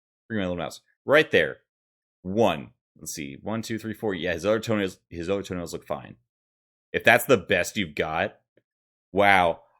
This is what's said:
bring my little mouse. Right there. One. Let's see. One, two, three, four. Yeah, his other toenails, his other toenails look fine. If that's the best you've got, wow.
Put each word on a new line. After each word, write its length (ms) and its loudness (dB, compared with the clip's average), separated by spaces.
bring 120 -6
my 60 -2
little 180 -4
mouse. 180 -10
Right 260 4
there. 260 2
One. 480 0
Let's 160 -14
see. 280 -12
One, 200 -8
two, 160 -8
three, 160 -10
four. 200 -6
Yeah, 200 -4
his 120 -6
other 140 2
toenails, 400 -2
his 200 -8
other 140 -2
toenails 300 -8
look 120 -12
fine. 300 -10
If 100 -2
that's 220 6
the 120 6
best 400 -2
you've 180 -4
got, 420 -2
wow. 500 4